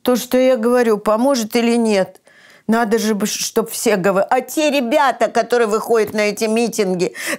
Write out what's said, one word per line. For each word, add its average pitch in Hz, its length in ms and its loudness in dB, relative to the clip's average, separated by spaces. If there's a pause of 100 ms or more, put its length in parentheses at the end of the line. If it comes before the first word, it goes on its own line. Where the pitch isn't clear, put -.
то, 247 160 0
что - 200 -2
я 254 200 4
говорю, 226 400 2
поможет 220 580 0
или 233 220 2
нет. 208 420 0 (480)
Надо 226 300 2
же, 214 160 0
б-, 202 140 -2
чтоб - 420 -4
все - 260 0
говор-, 190 320 0
а 262 140 0
те 302 300 -2
ребята, 254 560 0
которые 233 400 0
выходят 214 460 0
на 214 80 0
эти 208 240 -2
митинги, 214 680 0 (260)